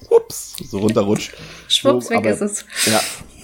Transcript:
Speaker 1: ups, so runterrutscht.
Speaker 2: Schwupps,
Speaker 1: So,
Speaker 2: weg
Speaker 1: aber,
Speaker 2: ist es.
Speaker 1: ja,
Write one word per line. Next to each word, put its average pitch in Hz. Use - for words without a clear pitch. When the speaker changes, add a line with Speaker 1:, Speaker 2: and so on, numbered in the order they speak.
Speaker 1:
ups, -
so -
runterrutscht. 107
Speaker 2:
Schwupps, 254
Speaker 1:
So, -
Speaker 2:
weg 233
Speaker 1:
aber, 214
Speaker 2:
ist -
es. -
Speaker 1:
ja, 110